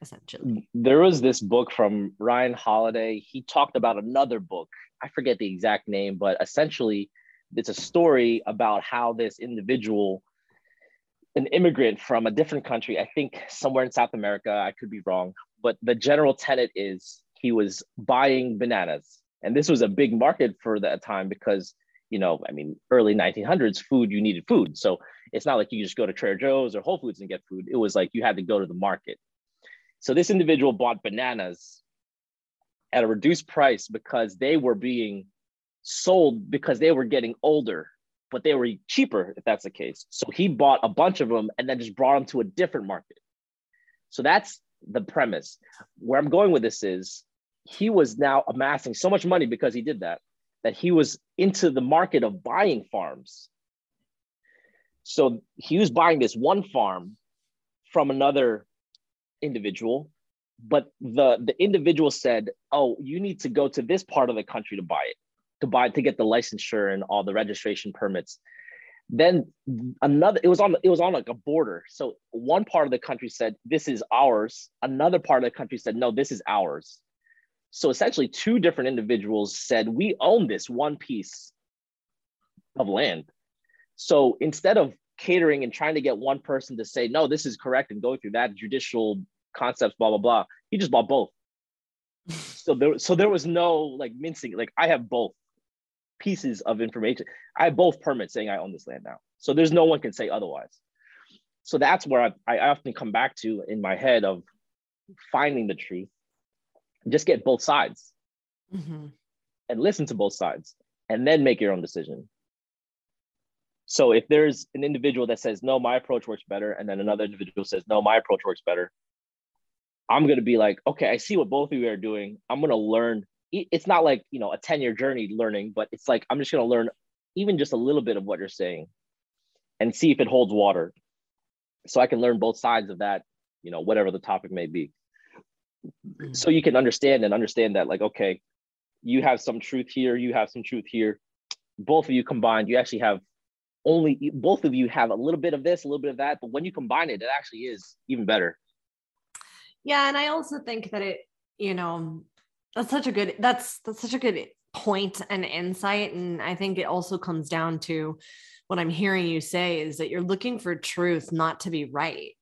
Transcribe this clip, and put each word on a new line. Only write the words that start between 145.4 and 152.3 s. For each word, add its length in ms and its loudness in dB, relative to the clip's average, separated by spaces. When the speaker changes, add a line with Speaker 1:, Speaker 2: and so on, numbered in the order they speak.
Speaker 2:
bit 120 -2
of 100 -4
this, 220 -2
a 40 -10
little 120 -4
bit 120 -4
of 60 -10
that, 220 -4
but 100 -14
when 140 -6
you 80 -8
combine 380 -2
it, 100 -6
it 160 -8
actually 240 -10
is 360 -14
even 160 -4
better. 320 0
Speaker 1:
Yeah, 260 2
and 80 0
I 120 0
also 320 -6
think 320 -10
that 100 -4
it, 180 -6
you 160 -4
know, 500 -8